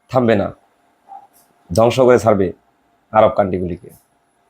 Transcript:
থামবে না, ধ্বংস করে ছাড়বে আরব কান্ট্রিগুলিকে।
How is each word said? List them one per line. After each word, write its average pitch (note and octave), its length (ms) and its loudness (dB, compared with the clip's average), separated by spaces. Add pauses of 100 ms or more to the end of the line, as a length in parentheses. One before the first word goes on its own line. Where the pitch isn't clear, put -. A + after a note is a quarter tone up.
থামবে A2+ 260 0
না, F#2+ 120 -4 (1300)
ধ্বংস A#2 240 2
করে B2 200 4
ছাড়বে G2+ 280 0 (640)
আরব A2 260 2
কান্ট্রিগুলিকে। F#2 520 -6 (600)